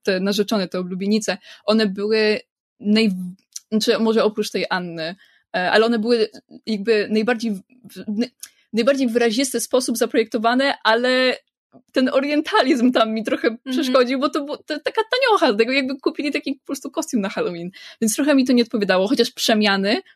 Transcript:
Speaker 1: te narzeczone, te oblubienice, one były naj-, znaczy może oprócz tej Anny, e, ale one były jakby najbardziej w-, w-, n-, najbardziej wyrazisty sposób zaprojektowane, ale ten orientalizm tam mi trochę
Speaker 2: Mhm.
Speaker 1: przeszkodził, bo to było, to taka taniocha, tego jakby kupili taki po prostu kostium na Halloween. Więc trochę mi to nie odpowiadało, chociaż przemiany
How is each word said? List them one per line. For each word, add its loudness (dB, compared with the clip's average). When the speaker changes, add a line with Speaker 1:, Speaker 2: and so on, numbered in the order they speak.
Speaker 1:
te 0
narzeczone, 0
te -6
oblubienice, -2
one 2
były 0
naj-, 2
znaczy 0
może 2
oprócz -2
tej -4
Anny, -6
e, 0
ale 4
one 0
były 0
jakby 0
najbardziej -2
w-, -8
w-, -16
n-, -4
najbardziej 2
wyrazisty 0
sposób -2
zaprojektowane, 0
ale 2
ten 2
orientalizm 2
tam 2
mi -4
trochę -2
Speaker 2:
Mhm. -6
Speaker 1:
przeszkodził, 0
bo 0
to -4
było, -8
to -8
taka -4
taniocha, 2
tego 2
jakby -2
kupili -2
taki -6
po -20
prostu -10
kostium -4
na -4
Halloween. -6
Więc 0
trochę 2
mi 4
to 2
nie 4
odpowiadało, 0
chociaż 2
przemiany 0